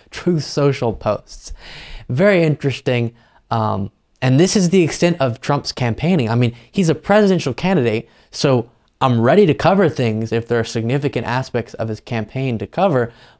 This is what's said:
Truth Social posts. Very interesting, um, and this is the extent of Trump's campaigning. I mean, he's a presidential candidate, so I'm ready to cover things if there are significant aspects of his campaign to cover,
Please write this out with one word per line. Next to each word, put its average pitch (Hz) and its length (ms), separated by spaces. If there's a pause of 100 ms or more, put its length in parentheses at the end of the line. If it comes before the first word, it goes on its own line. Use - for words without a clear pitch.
(100)
Truth 170 340
Social 135 500
posts. - 580 (560)
Very 175 340
interesting, 127 720 (360)
um, 107 400 (320)
and 127 160
this 185 160
is 185 160
the 185 120
extent 170 380
of 120 200
Trump's - 320
campaigning. 127 580
I 117 60
mean, 120 180 (160)
he's 185 180
a 156 60
presidential 196 580
candidate, 120 560 (220)
so 127 400 (300)
I'm 123 200
ready 160 260
to 151 60
cover 180 360
things 113 420
if 117 160
there 120 140
are 113 40
significant 123 640
aspects 120 480
of 110 140
his 107 100
campaign 123 600
to 104 100
cover, 143 440 (280)